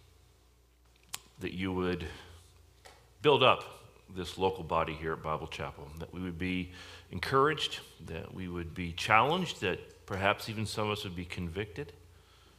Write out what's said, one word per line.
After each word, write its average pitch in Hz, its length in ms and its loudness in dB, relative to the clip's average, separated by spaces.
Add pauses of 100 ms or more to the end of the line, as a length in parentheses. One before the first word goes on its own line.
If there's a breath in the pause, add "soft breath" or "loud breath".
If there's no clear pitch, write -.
(1400 soft breath)
that - 140 -4
you 92 180 -2
would 90 320 0 (1160 loud breath)
build 131 200 8
up 113 220 8 (500)
this 90 220 -8
local 92 280 2
body 80 280 0
here 80 220 -4
at - 80 -6
Bible 78 240 -2
Chapel, 73 420 -8 (100)
that 82 140 -10
we 90 80 -8
would 87 180 -6
be 90 340 -2 (380 loud breath)
encouraged, 139 680 2 (260)
that 82 300 -8
we 92 140 -6
would 87 260 -6
be 87 180 -4
challenged, 135 680 4
that - 420 -2
perhaps 101 460 2
even 107 160 -2
some 107 220 -2
of 104 100 0
us - 60 -6
would 90 120 -8
be 90 80 -6
convicted, 92 680 -6 (640 soft breath)